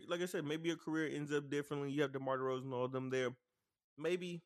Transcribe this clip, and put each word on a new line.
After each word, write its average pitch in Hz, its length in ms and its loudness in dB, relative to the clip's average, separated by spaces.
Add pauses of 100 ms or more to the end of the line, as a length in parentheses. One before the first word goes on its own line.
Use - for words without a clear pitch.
like 175 140 0
I 180 40 0
said, 175 200 -2
maybe 160 240 0
your 160 80 0
career 160 360 0
ends 147 180 -4
up 143 180 2
differently. 143 420 -2
You 143 100 2
have 139 100 2
DeMar 135 260 0
DeRozan 131 260 0
and 135 100 -4
all 123 140 2
them 131 220 -2
there. 127 200 2 (680)
Maybe, 175 480 -2